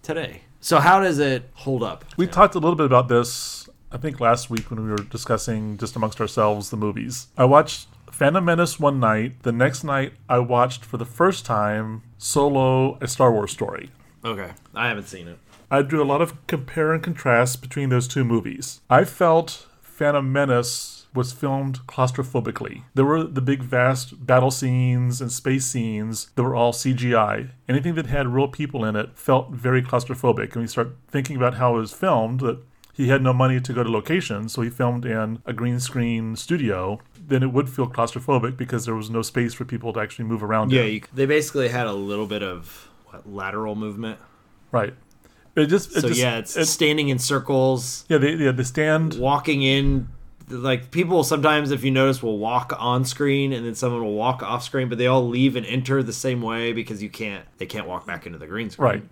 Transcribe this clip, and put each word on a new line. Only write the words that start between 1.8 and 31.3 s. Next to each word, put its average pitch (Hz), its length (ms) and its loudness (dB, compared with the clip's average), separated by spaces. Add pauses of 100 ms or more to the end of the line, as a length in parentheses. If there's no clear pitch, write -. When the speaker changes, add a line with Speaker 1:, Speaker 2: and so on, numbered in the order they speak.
Speaker 1:
up? 92 220 -8 (120)
Speaker 2:
We 180 100 2
Speaker 1:
Yeah. 185 60 -8
Speaker 2:
talked 196 220 6
a 185 40 0
little 165 180 2
bit 151 100 2
about 123 220 6
this, - 600 0 (220)
I 131 60 -12
think, 127 240 -8
last 120 300 2
week 110 200 -4
when 110 140 -6
we 107 60 -4
were 104 80 0
discussing 107 800 -4
just 110 180 -8
amongst 110 240 -4
ourselves 107 500 0
the 120 60 -6
movies. 110 520 -6 (100)
I 127 80 8
watched 143 420 4 (240)
Phantom 160 320 2
Menace 170 340 2
one 143 220 2
night. 113 420 0
The 120 100 -2
next 123 320 0
night, 139 280 -4 (160)
I 123 120 2
watched 123 440 0
for - 140 -10
the 113 80 -8
first - 400 0
time 110 560 -2 (160)
Solo, 135 840 2
A 127 80 -6
Star 127 240 4
Wars 104 200 0
Story. - 380 -8 (320)
Speaker 1:
Okay. 101 280 -6 (240)
I 113 140 -2
haven't 104 200 -6
seen 90 200 -16
it. 85 100 -18 (320)
Speaker 2:
I 139 120 4
drew 147 200 0
a - 20 4
lot 143 160 2
of - 260 -2
compare 156 460 -2
and 160 100 -2
contrast 127 600 2
between 139 260 -4
those 123 200 2
two 135 160 0
movies. - 560 -2 (100)
I 139 140 8
felt 165 640 2 (140)
Phantom 147 500 0
Menace 131 840 0
was 127 180 -2
filmed 135 540 -4
claustrophobically. 127 960 -2 (120)
There 135 100 6
were 160 200 4
the 135 160 -4
big, 135 220 0
vast 127 640 0
battle 127 240 6
scenes 127 680 0
and 120 120 -4
space 135 340 -2
scenes 110 680 -4
that 127 80 0
were 123 120 0
all 120 180 2
C 131 200 -2
G 123 220 0
I. 107 320 2 (220)
Anything 143 260 0
that 156 120 -2
had 135 220 0
real 135 200 2
people 135 360 -4
in 107 120 0
it 110 200 -2
felt 131 340 2
very 127 320 0
claustrophobic. 123 680 0
And 117 100 -6
we 113 40 -4
start 120 300 -4 (120)
thinking 139 280 -4